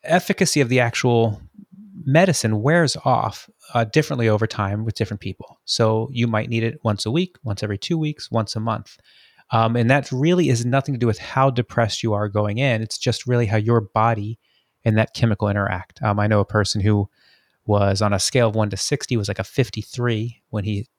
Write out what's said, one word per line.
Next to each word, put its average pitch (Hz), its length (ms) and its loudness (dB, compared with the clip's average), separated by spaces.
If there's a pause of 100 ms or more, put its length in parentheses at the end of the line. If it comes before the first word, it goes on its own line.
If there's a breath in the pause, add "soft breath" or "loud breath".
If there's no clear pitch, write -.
efficacy 165 580 0
of 120 80 2
the 131 100 4
actual 117 600 2 (640)
medicine 135 580 2
wears 151 440 2
off, 110 440 0 (240)
uh, 117 100 2
differently 120 440 0
over 107 200 2
time 104 360 -4
with 113 120 -6
different 104 260 -6
people. - 440 -14
So 113 460 0
you 120 160 0
might 113 220 -2
need 113 140 -2
it - 200 -6
once 104 220 -2
a 110 60 -2
week, 180 320 -4
once 104 200 -6
every 101 140 -4
two 170 200 -4
weeks, 151 340 -6
once 110 240 -2
a 113 40 -4
month. 110 380 -8 (540 soft breath)
Um, 113 240 2
and 120 140 2
that 143 220 2
really 156 380 2
is 120 160 0
nothing 131 300 0
to 113 40 -8
do 120 80 2
with 107 120 -2
how 135 300 0
depressed 117 540 -2
you 110 100 0
are 104 160 -2
going 104 280 -2
in. 123 240 0
It's - 160 -8
just - 300 -2
really 120 180 2
how 107 120 0
your 113 240 2
body 110 580 -2 (440)
and 110 140 4
that 110 160 2
chemical 107 360 0
interact. 98 520 -4
Um, 104 180 0
I 104 80 2
know 107 120 4
a 98 60 2
person 104 360 0
who 104 280 2 (560 soft breath)
was 101 360 2
on 101 120 2
a 101 60 0
scale 120 300 2
of 107 60 -4
one 107 160 0
to 101 60 -6
sixty, - 380 -4
was, 104 120 -2
like, 95 120 -6
a 92 40 -6
fifty-three 120 1040 -4
when 104 140 -6
he 101 240 -4 (120)